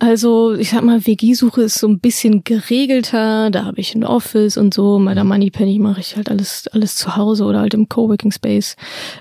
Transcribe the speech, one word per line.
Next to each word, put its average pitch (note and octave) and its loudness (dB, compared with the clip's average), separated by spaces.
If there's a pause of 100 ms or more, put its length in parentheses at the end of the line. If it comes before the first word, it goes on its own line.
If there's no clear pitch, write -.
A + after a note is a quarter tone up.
also, A3+ 2
ich G3+ -4
sag A3+ 0
mal, A#3 2
W-G-Suche A#3 2
ist A3 -2
so A3 0
ein G#3 2
bisschen G#3+ 2
geregelter. A3+ 0
Da G3+ -2
habe G3+ -8
ich - -6
ein A3 -2
Office G#3+ 0
und G3+ 2
so. G3+ 2
Madame G3 2
Moneypenny G3 0
mache G3+ 0
ich - -10
halt G#3 -6
alles, - -4
alles G#3+ -2
zu - -6
Hause G#3 0
oder G#3 0
halt G#3 0
im G#3+ 2
Coworking A3 0
Space. - -4 (440)